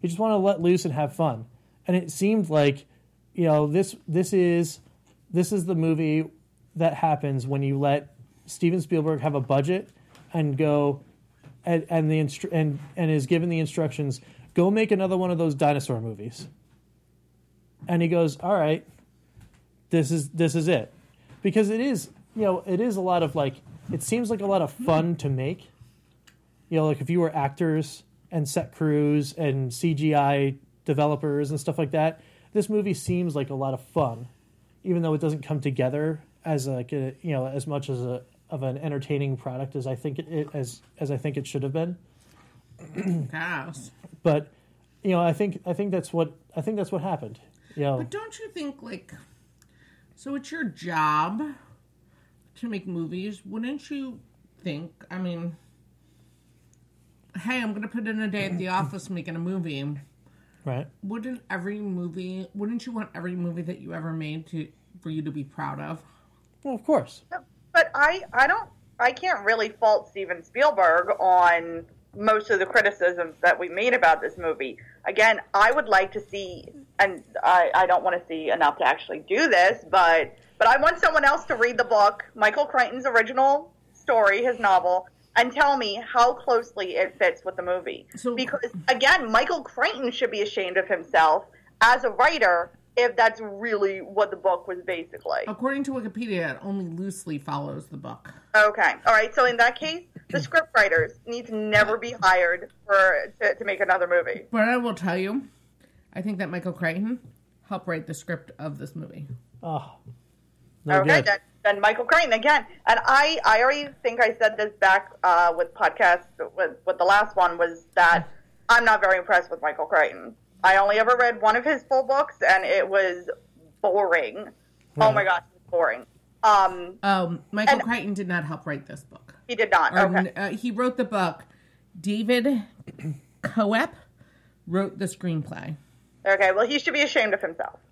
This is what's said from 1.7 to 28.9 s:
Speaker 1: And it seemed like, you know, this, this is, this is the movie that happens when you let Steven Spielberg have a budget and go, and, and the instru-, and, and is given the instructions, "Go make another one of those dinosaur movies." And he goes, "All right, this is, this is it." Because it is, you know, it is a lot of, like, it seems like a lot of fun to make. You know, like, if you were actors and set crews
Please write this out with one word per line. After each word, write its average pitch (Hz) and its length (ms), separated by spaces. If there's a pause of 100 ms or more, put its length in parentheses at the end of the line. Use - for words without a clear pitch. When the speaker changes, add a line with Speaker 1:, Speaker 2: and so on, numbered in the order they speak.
Speaker 1:
And 180 100
it 170 140
seemed 202 380
like, 143 360 (480)
you 180 120
know, 151 220
this, 185 280 (120)
this 170 240
is, 175 480 (520)
this 175 200
is 190 140
the 185 100
movie 160 500 (500)
that 165 180
happens 143 520
when 139 160
you 139 160
let 143 380 (300)
Steven 180 340
Spielberg 156 400
have 143 160
a 139 60
budget 143 480 (440)
and 151 240
go, 147 440 (640)
and, 165 240
and 160 200
the 156 100
instru-, 143 340
and, 151 260 (160)
and 160 160
is 147 140
given 170 240
the 165 100
instructions, 151 600 (320)
"Go 180 180
make 220 200
another 190 260
one 185 140
of 170 60
those 160 180
dinosaur 143 440
movies." 113 480 (1400)
And 170 140
he 170 60
goes, 165 320
"All 185 140
right, 160 320 (1040)
this 160 220
is, 151 180
this 160 260
is 160 140
it." 127 240 (480)
Because 202 280
it 226 120
is, 254 280 (260)
you 220 80
know, 185 220
it 185 140
is 233 160
a 190 60
lot 180 220
of, 143 120
like, 139 200 (360)
it 123 100
seems 226 280
like 220 100
a 202 60
lot 196 160
of 147 100
fun 160 460
to 147 120
make. 139 400 (1000)
You 160 80
know, 156 100
like, 143 140
if 131 80
you 175 100
were 160 160
actors 156 680 (280)
and 151 160
set - 260
crews 147 600